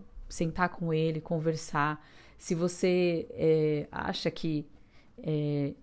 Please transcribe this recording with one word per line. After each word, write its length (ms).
sentar 400
com 240
ele, 260
conversar. 880
Se 180
você, 760
é, 600
acha 400
que, 340
é, 600